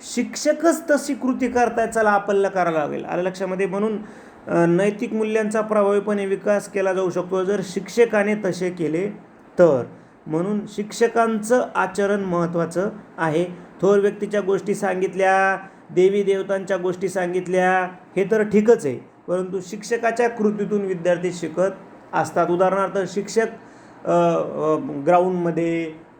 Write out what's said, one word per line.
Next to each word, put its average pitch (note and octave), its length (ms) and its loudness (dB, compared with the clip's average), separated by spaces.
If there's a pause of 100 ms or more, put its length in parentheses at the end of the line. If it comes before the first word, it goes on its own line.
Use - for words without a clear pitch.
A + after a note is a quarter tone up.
(140)
शिक्षकच D4+ 760 0
तशी C#4 240 0
कृती B3+ 340 -2
करतायत, A#3 400 2
चला A3 220 2
आपल्याला G3+ 380 2
करायला F3 300 0
लागेल. C#3+ 260 -4
आलं E3 180 -4
लक्षामध्ये? F#3 440 -2
म्हणून, G3+ 320 -2 (500)
अ, E3+ 180 2
नैतिक G#3 460 2
मूल्यांचा A3 480 0
प्रभावीपणे G#3 680 2
विकास G3 420 -2
केला F#3+ 240 0
जाऊ F#3 180 0
शकतो F3+ 340 -2
जर G3 200 0
शिक्षकाने G#3+ 680 0
तसे F3+ 360 -2
केले F3 380 -2 (500)
तर, D3+ 240 6 (440)
म्हणून F3+ 420 -2
शिक्षकांचं A3+ 1040 0
आचरण G3 460 0
महत्त्वाचं E3+ 680 -2 (280)
आहे. E3+ 520 -2 (100)
थोर G3 180 6
व्यक्तीच्या G#3 420 0
गोष्टी F#3+ 340 0
सांगितल्या, F#3+ 920 0 (280)
देवी G3 280 4
देवतांच्या F#3+ 540 -2
गोष्टी F#3 320 -2
सांगितल्या, F#3 800 0 (280)
हे F#3+ 140 0
तर G#3+ 120 4
ठीकच G#3+ 440 2
आहे, B2+ 120 -4 (280)
परंतु F#3 360 -4
शिक्षकाच्या A3+ 680 -2
कृतीतून G#3 520 -2
विद्यार्थी F3 500 -2
शिकत E3+ 380 -2 (420)
असतात. E3 360 0
उदाहरणार्थ F#3 500 0 (100)
शिक्षक, G#3 380 -2 (580)
अ, - 60 -2
अ, D#3 680 2 (300)
ग्राउंडमध्ये, E3+ 880 2 (280)